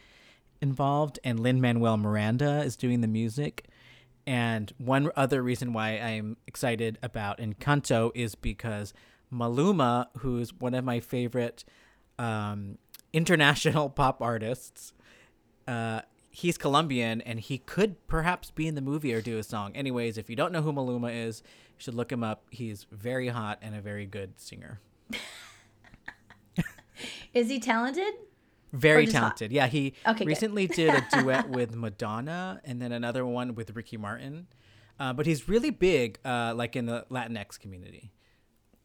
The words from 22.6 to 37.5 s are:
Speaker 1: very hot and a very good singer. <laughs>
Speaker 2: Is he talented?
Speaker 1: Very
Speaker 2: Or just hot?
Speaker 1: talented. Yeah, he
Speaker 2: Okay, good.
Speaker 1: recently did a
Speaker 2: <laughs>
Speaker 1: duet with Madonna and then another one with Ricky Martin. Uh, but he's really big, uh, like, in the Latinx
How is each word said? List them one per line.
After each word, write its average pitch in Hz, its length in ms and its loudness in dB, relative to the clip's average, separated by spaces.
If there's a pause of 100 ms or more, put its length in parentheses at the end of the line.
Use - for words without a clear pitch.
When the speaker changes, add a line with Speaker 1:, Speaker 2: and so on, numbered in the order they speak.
Speaker 1:
very 123 380 -4
hot 107 340 -6
and 107 120 -10
a 104 60 -8
very 104 260 -8
good 98 340 -12
singer. - 400 -16 (300)
<laughs> - 100 -8 (2000)
Speaker 2:
Is 240 160 2
he 269 100 -2
talented? 254 540 0 (600)
Speaker 1:
Very 151 300 8
Speaker 2:
Or - 40 6
just 220 100 4
hot? 120 40 6
Speaker 1:
talented. 110 320 0
Yeah, 135 140 4
he 139 280 0 (120)
Speaker 2:
Okay, 220 140 4
good. 185 80 -2
Speaker 1:
recently 202 380 0
did 160 280 6
a 127 140 4
Speaker 2:
<laughs> - 40 -8
Speaker 1:
duet 131 360 4
with 123 260 -2
Madonna 120 880 -6
and 123 160 -8
then 120 120 -6
another 120 340 -2
one 123 280 -2
with 110 200 -10
Ricky 117 220 -10
Martin. 131 500 -8 (520)
Uh, 131 140 -2
but 147 140 0
he's 156 220 0
really 240 220 4
big, 151 540 2
uh, 120 300 0
like, 120 220 -4
in 120 100 -2
the 117 240 -4
Latinx 117 480 -8